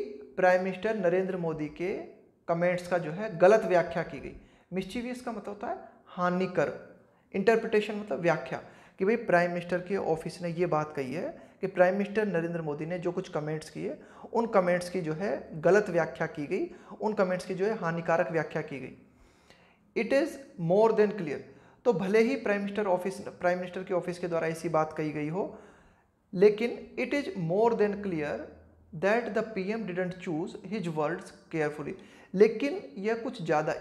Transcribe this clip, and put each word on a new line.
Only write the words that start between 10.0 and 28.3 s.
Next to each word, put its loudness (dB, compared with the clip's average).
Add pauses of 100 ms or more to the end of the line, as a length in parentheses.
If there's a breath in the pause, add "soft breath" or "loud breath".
ने -4
ये 0
बात 0
कही -4
है -6 (240 loud breath)
कि -4
Prime 4
Minister 0
नरेंद्र -2
मोदी -6
ने -6
जो -2
कुछ -6
comments -4
किए -8 (340 loud breath)
उन 2
comments 2
की -2
जो -2
है -4
गलत 6
व्याख्या 0
की -8
गई, -2 (300 loud breath)
उन 0
comments 0
की -4
जो 0
है 0
हानिकारक 0
व्याख्या -2
की -8
गई। -10
It 0
is 2 (260)
more 6
than 4
clear, -4 (480 loud breath)
तो 6
भले 4
ही 4
Prime 0
Minister -2
office, 0
प्राइम 0
Minister -8
के -4
office -2
के -4
द्वारा 0
ऐसी -4
बात 2
कही -4
गई -4
हो, -4 (720 loud breath)
लेकिन 4 (200)
it -2
is -2 (140)
more 4
than 0
clear -2 (680)